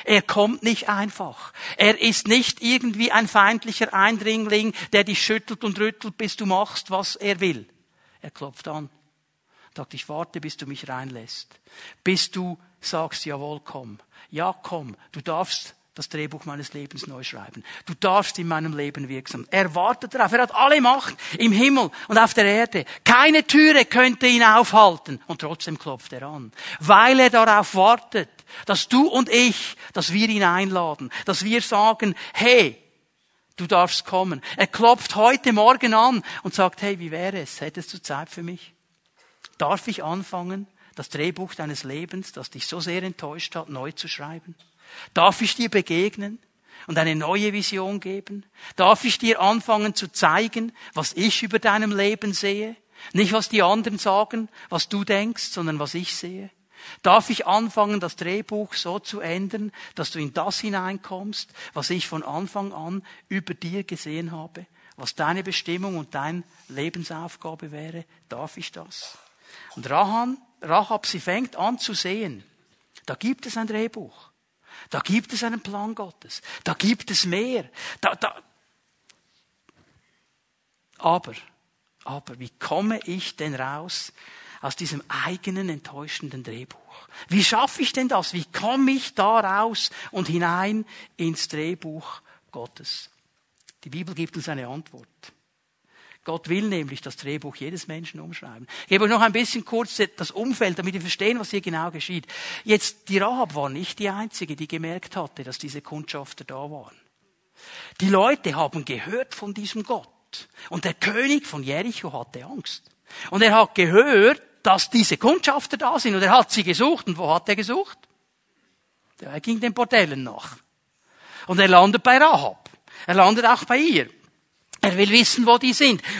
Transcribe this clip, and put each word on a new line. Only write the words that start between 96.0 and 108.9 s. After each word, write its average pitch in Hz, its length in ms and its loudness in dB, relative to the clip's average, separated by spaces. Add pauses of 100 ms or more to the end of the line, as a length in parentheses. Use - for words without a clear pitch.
Gott 160 280 -10
will 208 180 -2
nämlich 147 320 -6
das - 160 -14
Drehbuch 143 400 -10
jedes 165 320 -12
Menschen 160 320 -14
umschreiben. 131 480 -18 (140)
Ich - 60 -20
gebe 196 160 6
euch 208 60 4
noch 226 120 4
ein 220 100 4
bisschen 226 320 -2
kurz 226 340 -4 (200)
das 180 120 -8
Umfeld, 208 480 -2
damit 185 140 -6
wir 185 80 -8
verstehen, 202 400 -2
was 202 80 -10
hier 196 140 -4
genau 165 280 -6
geschieht. 170 360 -10 (360)
Jetzt, - 460 -2
die 190 80 -2
Rahab 214 380 0
war 139 160 -4
nicht 156 280 -10
die 202 120 -2
Einzige, 196 440 -8
die 151 140 -10
gemerkt 165 480 -10
hatte, 147 280 -10
dass 127 120 -10
diese 143 240 -12
Kundschafter 151 640 -14
da 139 260 -14
waren. 139 240 -20 (1080)
Die 190 80 2
Leute 196 440 2
haben 151 300 -4
gehört 190 500 -8